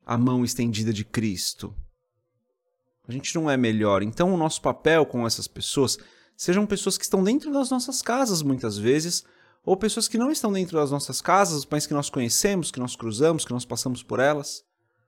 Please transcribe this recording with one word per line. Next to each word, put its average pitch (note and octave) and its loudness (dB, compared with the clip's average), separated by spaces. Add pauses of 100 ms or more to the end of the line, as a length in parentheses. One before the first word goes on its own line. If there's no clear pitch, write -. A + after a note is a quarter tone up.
a A#2+ -2
mão B2 2
estendida A#2 0
de G#2 -4
Cristo. G2+ -4 (1300)
A A#2 -10
gente - -6
não D#3+ 2
é C3+ 4
melhor. G#2+ 4
Então, E3+ 0
o F#3 2
nosso D#3 0
papel D#3 4
com A#2+ -2
essas - -2
pessoas, - 0 (360)
sejam G3 0
pessoas G3 -2
que - -6
estão F#3+ 2
dentro C#4 0
das C4+ 0
nossas C4 -2
casas, A3+ 0
muitas A#2+ -2
vezes, D3+ 0 (380)
ou F#3 2
pessoas G#3+ -2
que - -2
não B3 2
estão A#3+ -2
dentro F3+ -2
das C#3+ 2
nossas C#3 -4
casas, F3 2
mas D3 -2
que - -8
nós C#3+ -2
conhecemos, D#3+ 0
que B2+ -10
nós B2 -6
cruzamos, C3+ 0
que - -8
nós B2 -6
passamos B2 -6
por A#2 -2
elas, C#3+ 0 (440)